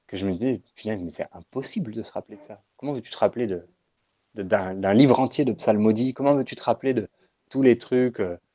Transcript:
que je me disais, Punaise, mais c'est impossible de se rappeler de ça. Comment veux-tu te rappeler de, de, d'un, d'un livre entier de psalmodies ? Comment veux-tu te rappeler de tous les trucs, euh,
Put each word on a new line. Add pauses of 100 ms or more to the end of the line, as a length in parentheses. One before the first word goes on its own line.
que
je
me
disais, (140)
Punaise,
mais
c'est
impossible
de
se
rappeler
de
ça. (160)
Comment
veux-tu
te
rappeler
de, (720)
de,
d'un,
d'un
livre
entier
de
psalmodies ?
Comment
veux-tu
te
rappeler
de (400)
tous
les
trucs,
euh, (180)